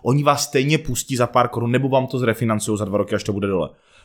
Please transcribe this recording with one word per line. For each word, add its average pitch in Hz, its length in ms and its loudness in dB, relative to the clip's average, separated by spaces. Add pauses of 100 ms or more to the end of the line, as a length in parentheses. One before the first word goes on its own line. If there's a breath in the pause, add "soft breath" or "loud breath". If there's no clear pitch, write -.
oni 139 200 4
vás 143 220 2
stejně 143 340 0
pustí 131 380 -6
za 120 100 2
pár 120 220 2
korun, 117 220 -2
nebo 127 180 2
vám 127 180 2
to 127 120 -6
zrefinancují 110 600 0
za 107 60 -4
dva 98 140 -2
roky, 101 160 0
až 101 100 -4
to 107 80 -2
bude 98 160 -2
dole. 87 220 -2 (340 soft breath)